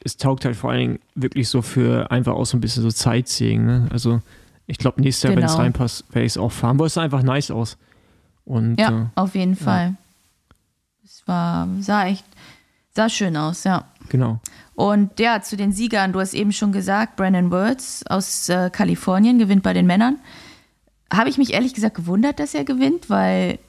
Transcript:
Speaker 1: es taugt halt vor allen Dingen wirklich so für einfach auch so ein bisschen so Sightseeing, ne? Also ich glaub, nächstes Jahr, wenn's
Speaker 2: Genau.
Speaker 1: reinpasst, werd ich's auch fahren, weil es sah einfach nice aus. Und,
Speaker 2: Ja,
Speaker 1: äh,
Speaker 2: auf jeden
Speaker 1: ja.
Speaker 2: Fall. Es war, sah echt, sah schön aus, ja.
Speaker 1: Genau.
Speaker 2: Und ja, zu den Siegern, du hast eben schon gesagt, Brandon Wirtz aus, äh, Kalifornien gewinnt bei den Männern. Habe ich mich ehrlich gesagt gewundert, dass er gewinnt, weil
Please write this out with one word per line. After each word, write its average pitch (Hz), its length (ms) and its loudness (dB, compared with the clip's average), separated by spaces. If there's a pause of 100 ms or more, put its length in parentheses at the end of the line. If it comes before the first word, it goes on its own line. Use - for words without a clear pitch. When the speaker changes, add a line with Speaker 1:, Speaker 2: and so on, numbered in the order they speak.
Speaker 1:
es - 140 -8
taugt 135 260 0
halt 120 120 -2
vor 123 160 -4
allen 123 80 0
Dingen 120 180 -2 (160)
wirklich 127 340 -2
so 123 140 0
für 117 480 0
einfach 120 240 0
auch - 100 -2
so 123 140 -2
ein - 20 2
bisschen 117 220 -2
so 113 80 2
Sightseeing, 113 720 0
ne? 120 260 2
Also 117 300 0 (460)
ich 156 100 -8
glaub, - 220 -2
nächstes 131 240 0
Jahr, 135 140 2
wenn's 165 160 4
Speaker 2:
Genau. 160 100 2
Speaker 1:
reinpasst, 123 420 -2 (100)
werd 120 120 2
ich's 113 100 -2
auch 110 160 -2
fahren, 123 260 0
weil 160 100 2
es - 60 -4
sah 175 80 -2
einfach 139 200 0
nice 131 280 0
aus. 113 280 -6 (680)
Und, 113 340 0
Speaker 2:
Ja, 214 120 4
Speaker 1:
äh, 113 240 0
Speaker 2:
auf 190 200 -2
jeden 185 200 0
Speaker 1:
ja. 180 100 -8
Speaker 2:
Fall. 180 300 0 (1080)
Es - 240 -20
war, 170 400 -2 (140)
sah 202 240 0
echt, 190 220 -4 (680)
sah 220 140 2
schön 180 300 -2
aus, 156 260 -4
ja. 185 200 0 (260)
Speaker 1:
Genau. 120 280 0 (360)
Speaker 2:
Und 202 440 2
ja, 226 220 2
zu - 160 -10
den 202 160 0
Siegern, 202 400 0
du 190 80 0
hast 190 140 -4
eben 208 180 0
schon 202 200 0
gesagt, 196 440 -2
Brandon 185 340 2
Wirtz 208 560 -2
aus, - 440 -4
äh, 180 200 0
Kalifornien 190 680 2
gewinnt 196 240 4
bei 190 100 0
den 180 140 4
Männern. 220 300 4 (960)
Habe 226 180 2
ich 269 80 -2
mich 269 160 2
ehrlich 254 200 0
gesagt 214 220 -2
gewundert, 196 420 0
dass 294 160 -6
er 285 100 -2
gewinnt, 269 440 0
weil 185 500 0 (100)